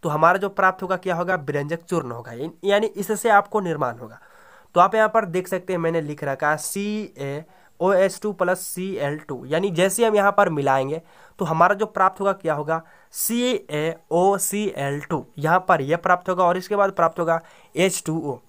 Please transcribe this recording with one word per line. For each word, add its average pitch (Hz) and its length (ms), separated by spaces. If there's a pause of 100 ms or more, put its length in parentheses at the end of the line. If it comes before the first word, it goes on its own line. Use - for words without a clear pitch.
तो 170 40
हमारा 160 300
जो 196 120
प्राप्त 185 320
होगा 185 160
क्या 180 160
होगा, 175 220
व्यंजक 147 460
चूर्ण 151 280
होगा, 117 220 (340)
यानी 202 220
इससे 208 420
आपको 208 300
निर्माण 147 380
होगा। 110 200 (560)
तो 175 60
आप 196 140
यहाँ 220 160
पर 214 160
देख 185 220
सकते 180 240
हैं 175 80
मैंने 165 200
लिख 151 240
रखा 143 260
है 156 80
सीएओएच 190 1600
टू 214 120
प्लस 180 260
सीएल 165 580
टू, 131 280
यानी 165 260
जैसे 185 340
हम 214 100
यहाँ 202 160
पर 202 180
मिलाएंगे 139 520 (360)
तो 190 60
हमारा 165 300
जो 208 140
प्राप्त 190 320
होगा 196 140
क्या 165 200
होगा, 156 280 (300)
सीएओसीएल 185 1900
टू, 147 240 (140)
यहाँ 165 300
पर 170 140
यह 143 160
प्राप्त 175 300
होगा 185 160
और 175 120
इसके 185 200
बाद 196 160
प्राप्त 170 280
होगा 165 200 (340)
एच 175 320
टू 160 160
ओ। 135 160 (100)